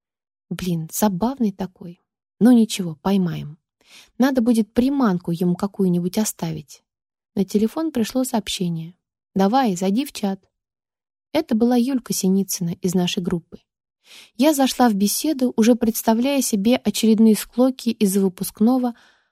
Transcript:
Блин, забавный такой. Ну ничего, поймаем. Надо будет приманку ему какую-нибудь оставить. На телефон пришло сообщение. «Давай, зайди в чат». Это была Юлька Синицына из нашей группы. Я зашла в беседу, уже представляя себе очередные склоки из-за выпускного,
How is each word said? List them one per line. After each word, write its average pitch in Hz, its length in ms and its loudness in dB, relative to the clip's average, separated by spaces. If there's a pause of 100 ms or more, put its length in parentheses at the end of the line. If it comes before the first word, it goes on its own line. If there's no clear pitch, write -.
(500)
Блин, 170 420 -6
забавный 214 600 0
такой. 185 500 -12 (380)
Ну 226 120 6
ничего, 214 440 2
поймаем. 160 640 -2 (600)
Надо 262 240 2
будет 226 320 0
приманку 247 580 0
ему 175 240 0
какую-нибудь 180 600 -2
оставить. 165 680 -6 (520)
На 196 100 0
телефон 220 460 -2
пришло 254 320 -2
сообщение. 175 720 -6 (400)
«Давай, 202 400 2
зайди 196 300 -2
в 285 60 -14
чат». 190 380 -8 (840)
Это 311 240 -2
была 240 200 2
Юлька 247 380 0
Синицына 190 580 -2 (100)
из 175 120 -2
нашей 180 280 0
группы. 175 380 -6 (760)
Я 302 160 4
зашла 254 360 2
в 214 40 0
беседу, 247 600 -2
уже 233 200 4
представляя 240 680 0
себе 233 360 0
очередные 220 580 4
склоки 254 540 -2
из-за 202 320 0
выпускного, 226 760 0 (360)